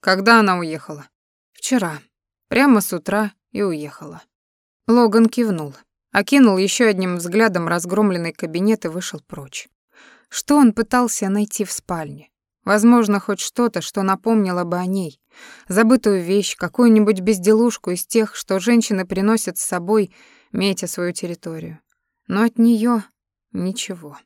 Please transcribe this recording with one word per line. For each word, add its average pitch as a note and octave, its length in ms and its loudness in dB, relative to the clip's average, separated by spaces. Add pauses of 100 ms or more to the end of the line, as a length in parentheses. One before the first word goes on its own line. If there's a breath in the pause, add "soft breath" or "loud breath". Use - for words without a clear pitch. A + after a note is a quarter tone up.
«Когда G3 400 4
она F#3+ 180 2
уехала?» D#3 500 -10 (440)
«Вчера. F3+ 480 -4 (480)
Прямо B3 320 4
с - 120 -6
утра G3+ 400 -4 (180)
и G3+ 120 -6
уехала». D3+ 600 -8 (640)
Логан A3+ 400 4
кивнул, F#3 480 -4 (380)
окинул G3+ 460 4
ещё G3+ 280 0
одним F#3 300 0
взглядом F3 500 0
разгромленный F3 680 -2
кабинет F#3 520 -2
и F3+ 40 -4
вышел E3+ 380 -10
прочь. - 420 -16 (600 soft breath)
Что - 280 0
он B3+ 180 6
пытался A#3 560 -2
найти G#3 340 -2
в - 80 -10
спальне? D3+ 580 -10 (340)
Возможно, G#3 560 4
хоть G3 200 -6
что-то, A#3 400 -4
что - 220 -6
напомнило F#3+ 640 0
бы F3 120 -4
о F3+ 100 -4
ней. F#3 340 -6 (480 loud breath)
Забытую G#3+ 540 0
вещь, G3 340 -2
какую-нибудь G#3+ 640 2
безделушку G#3+ 680 0
из F3+ 160 -8
тех, A3 280 -2
что - 240 -6
женщины G#3 480 0
приносят F#3+ 500 -2
с - 80 -8
собой, F#3 500 -2 (380 soft breath)
метя F#3+ 340 -4
свою F3 260 -6
территорию. E3 680 -12 (460)
Но F#3+ 160 -2
от A#3 160 0
неё A#3 440 2 (500)
ничего. F3+ 720 -10